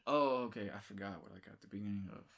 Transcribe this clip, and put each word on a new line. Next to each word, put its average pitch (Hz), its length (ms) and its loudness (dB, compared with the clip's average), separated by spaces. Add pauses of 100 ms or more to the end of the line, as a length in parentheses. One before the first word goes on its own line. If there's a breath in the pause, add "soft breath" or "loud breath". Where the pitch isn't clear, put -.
Oh, 135 380 6
okay. 104 280 -4
I 104 60 -8
forgot. 98 420 -6
We're, 98 120 -16
like, 92 120 -16
at - 140 -16
the - 80 -20
beginning 101 440 -2
of - 120 -10 (140)